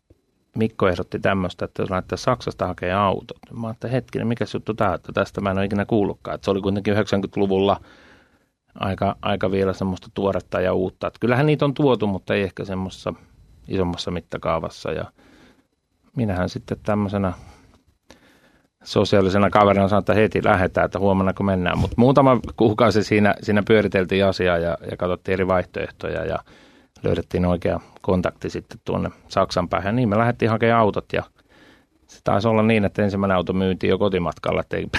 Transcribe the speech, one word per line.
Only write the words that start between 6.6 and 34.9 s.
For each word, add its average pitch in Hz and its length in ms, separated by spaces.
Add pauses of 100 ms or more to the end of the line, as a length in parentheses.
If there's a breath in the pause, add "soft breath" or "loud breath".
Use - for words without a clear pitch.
kuitenkin 98 320
yhdeksänkymmentäluvulla 98 880 (960 soft breath)
aika, 98 480
aika 101 280
vielä 95 220
semmoista 92 420
tuoretta 95 460
ja 92 120
uutta. 92 340
Että - 140
kyllähän 123 260
niitä 147 180
on 143 100
tuotu, 123 320
mutta 98 280
ei 101 80
ehkä 95 220
semmoisessa 95 500 (540 soft breath)
isommassa 90 420
mittakaavassa. 82 840
Ja 78 120 (1120 soft breath)
minähän 98 320
sitten - 340
tämmöisenä 101 500 (1500 soft breath)
sosiaalisena 98 680
kaverina 98 380
sanoin, 98 140
että 95 120
"Heti 98 300
lähdetään, 92 400
että 87 140
huomenna 95 340
kun 98 140
mennään." 90 320
Mut 95 180
muutama 131 440 (160)
kuukausi 107 480
siinä, 104 380
siinä 104 200
pyöriteltiin 98 640
asiaa 90 320
ja, 85 200 (120)
ja 104 60
katsottiin 90 360
eri 92 140
vaihtoehtoja 82 800
ja 80 140 (640 soft breath)
löydettiin 90 440
oikea 87 340 (200 soft breath)
kontakti - 500
sitten - 340
tuonne 92 260 (180)
Saksan 92 400
päähän. 92 280
Niin 123 120
me 101 100
lähdettiin 117 320
hakemaan 117 300
autot 101 320
ja 87 100 (840 soft breath)
se - 180
taisi 107 240
olla 110 140
niin, 110 220
että 95 180
ensimmäinen 98 340
auto 90 160
myytiin 95 380
jo 95 80
kotimatkalla, 87 640
että 92 160
ei, 87 100 (120)